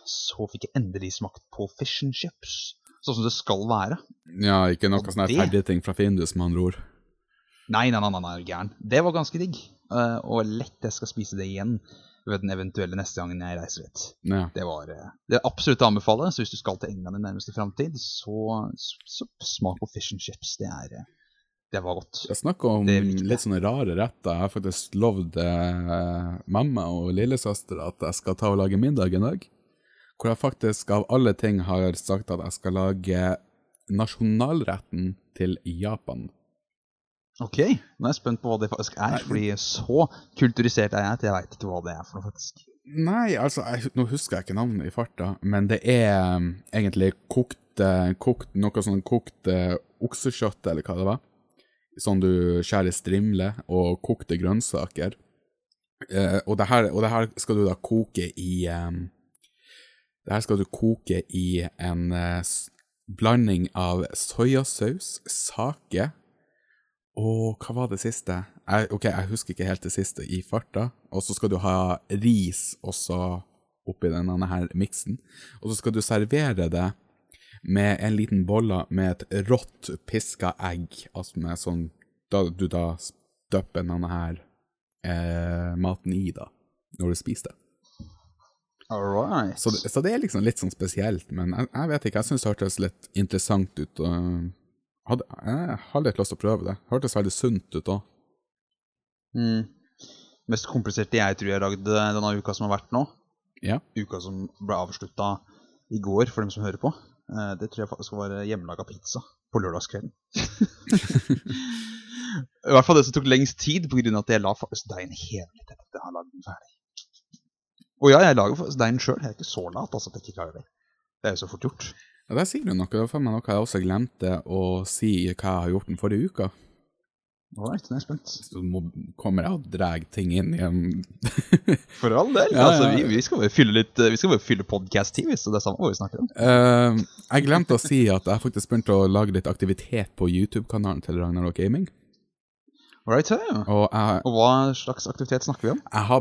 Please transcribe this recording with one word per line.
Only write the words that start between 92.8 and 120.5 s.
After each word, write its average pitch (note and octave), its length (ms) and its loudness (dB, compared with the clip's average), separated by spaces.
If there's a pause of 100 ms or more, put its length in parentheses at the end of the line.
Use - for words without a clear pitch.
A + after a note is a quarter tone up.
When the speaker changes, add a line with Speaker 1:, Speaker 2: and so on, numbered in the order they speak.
Speaker 2:
interessant F#2+ 640 0
ut, - 240 -10
og F2 80 0 (920)
hadde, B2 160 -2 (160)
jeg C#3 360 -4 (120)
har - 160 -2
litt A2+ 160 0
lyst G2+ 140 -2
til - 20 -10
å - 60 -14
prøve G2+ 260 0
det. F#2 60 -4 (180)
Hørtes C3 240 0
veldig G2 160 2
sunt - 460 -2
ut - 20 -4
også. G2 220 -4 (1400)
Speaker 1:
Mm. A2+ 240 2 (920)
Mest - 160 -2
kompliserte A2 480 -2
jeg G2 240 2
tror G2 120 -2
jeg G2 120 0
lagde G2 240 -2
denne G#2 480 2
uka G2+ 200 -6
som G#2+ 120 -4
har G2+ 80 0
vært - 160 -8
nå. C3 140 0 (580)
Speaker 2:
Ja. G#2+ 140 0 (180)
Speaker 1:
Uka G2 240 -6
som F#2+ 220 -10 (180)
ble G2+ 160 -4
avsluttet G2 800 -6 (400)
i G#2+ 80 -2
går, G2+ 240 2
for A#2 160 -4
dem G2+ 80 -6
som G#2 140 -8
hører G2 160 -6
på. C#3+ 100 0 (400)
Eh, G#2 280 -4
det G#2+ 120 -8
tror G#2+ 140 -6
jeg - 60 -8
faktisk - 280 -12
var G2+ 140 -6 (100)
hjemmelaga F#2 400 -8
pizza - 380 -12 (300)
på A2+ 120 2
lørdagskvelden. F2+ 480 -6 (240)
<laughs> - 1120 0 (1200)
I C#3 80 4
hvert C3 120 10
fall E3+ 120 10
det C3 80 8
som B2 80 -2
tok C3+ 140 2
lengst C3 340 4
tid, D#3+ 260 0
på C3 120 2
grunn A2 180 4
av G2+ 60 -4
at A#2 100 2
jeg G#2 80 4
la G2 160 2
faktisk - 320 -10
deigen F2+ 240 -10
helt F2+ 480 -12
etter - 140 -20
at - 200 -16
jeg - 60 -14
har F2 120 -12
lagd F2 200 -12
den - 100 -20
ferdig. - 280 -16 (1300)
Og C#3 100 12
ja, D3 140 12
jeg C#3 100 8
lager A2+ 220 4
faktisk D3 220 -4
deigen A#2 200 4
selv. - 220 -2
Jeg A2 80 -6
er - 80 -14
ikke - 100 -12
så - 140 -8 (100)
lat, A#2+ 220 -8
altså, G#2 160 -8
at - 80 -14
jeg - 80 -20
ikke F#2+ 100 -18
klarer E2+ 220 -12